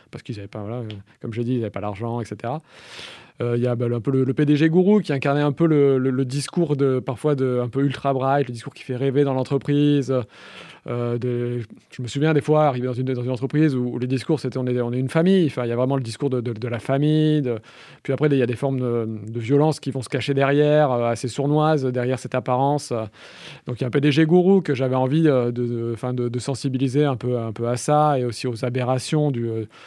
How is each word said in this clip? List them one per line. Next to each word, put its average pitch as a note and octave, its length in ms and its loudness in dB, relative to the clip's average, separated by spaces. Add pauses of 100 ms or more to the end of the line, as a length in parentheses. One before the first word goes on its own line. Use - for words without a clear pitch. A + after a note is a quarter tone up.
(100)
parce A#2+ 120 -14
qu'ils G#2+ 160 -10
avaient G2+ 100 -14
pas, A2 120 -12
voilà, G#2+ 160 -8
euh, A#2 120 -10 (320)
comme A2 140 -10
je A#2+ 80 -4
dis, B2 140 -2
ils A#2+ 40 -2
avaient A2 80 -4
pas G2 140 -8
l'argent, A2+ 400 -6
et - 20 -6
cetera. A#2 380 -8 (800)
Euh, A#2+ 160 0
il A#2+ 40 0
y B2 40 0
a, B2 80 0
bah, A#2+ 120 -2
le, A#2+ 100 0
un A#2 40 -4
peu C3+ 100 -4
le, C3 140 2
le B2+ 80 -2
P C#3+ 140 2
D D3 100 4
G D#3+ 140 4
gourou F#3 300 4
qui D#3+ 120 -2
incarnait C#3 300 0
un D3 100 2
peu E3 140 0
le, C#3+ 320 4
le, C3 100 0
le C3 160 0
discours C#3+ 500 -2
de, C3+ 260 2
parfois C#3 340 -2
de, B2+ 280 0
un A#2+ 60 -2
peu C#3 160 -2
ultra C#3 300 0
bright, C3+ 340 0
le B2 60 -8
discours - 180 -14
qui - 100 -20
fait B2+ 140 -6
rêver C3+ 280 0
dans C3+ 100 0
l'entreprise. C#3+ 800 2 (760)
Euh, A#2+ 300 -2
de, A#2+ 420 -4 (300)
je - 100 -14
me B2 60 -6
souviens D3 260 0
des D3 80 4
fois D3+ 260 4
arriver B2+ 200 0
dans B2+ 80 -2
une, C3 180 -2
dans A#2+ 120 -4
une B2+ 60 -2
entreprise C#3 440 0
où, B2 200 0
où B2+ 40 -4
les B2 80 -4
discours C3+ 340 0
c'était B2+ 160 -6
on B2+ 100 -2
est, B2 140 0
on A#2+ 120 -2
est B2+ 60 -2
une C3 120 -2
famille. F3+ 380 4
Enfin, B2+ 180 -4
il - 20 -2
y A#2 40 -2
a A#2 40 -2
vraiment B2+ 200 2
le C3+ 60 -2
discours A#2+ 280 -4
de, B2 100 0
de, A#2 140 -4
de A2 140 -8
la A#2 100 -4
famille. D3+ 640 2
De, A#2+ 160 -2 (440)
puis C3+ 120 -4
après, C#3+ 140 2
il C#3 100 4
y B2+ 40 4
a A#2+ 40 2
des A#2+ 100 -2
formes C3+ 240 -2
de, A#2+ 260 -2 (220)
de A#2 120 -6
violence C#3+ 400 0
qui C#3 100 -8
vont C3+ 100 -6
se A2+ 80 -10
cacher C#3 240 -2
derrière, C#3+ 580 4
euh, A#2+ 200 0
assez A#2 180 -4
sournoises, D3 560 2
derrière B2+ 340 -2
cette - 160 -10
apparence. C3 560 0 (760)
Donc B2 140 -6
il - 20 -2
y - 20 -2
a B2 40 -2
un - 20 -6
P C#3 100 2
D C#3+ 120 4
G D#3 120 4
gourou F3+ 380 6
que C#3+ 120 -2
j'avais B2+ 220 0
envie, C#3+ 320 4
euh, B2 240 4
de, A#2+ 140 -2
de, A#2 260 -4
enfin, B2+ 220 -6
de, B2 160 -2
de A#2+ 80 -4
sensibiliser C3 640 -2
un C3+ 120 0
peu, B2 220 -2
un A2+ 140 -4
peu A#2 160 -4
à B2 80 0
ça D3+ 420 2
et B2 60 -2
aussi A#2+ 220 -6
aux A#2 180 -4
aberrations B2+ 640 0
du, A#2 160 -2
euh, A2+ 180 -4 (220)